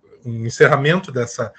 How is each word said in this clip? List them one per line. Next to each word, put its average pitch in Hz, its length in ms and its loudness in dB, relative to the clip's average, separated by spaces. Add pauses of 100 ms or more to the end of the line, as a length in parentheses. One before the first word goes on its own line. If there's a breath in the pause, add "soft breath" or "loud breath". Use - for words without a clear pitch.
(260)
um 113 200 -8
encerramento 147 640 2
dessa, 120 480 -6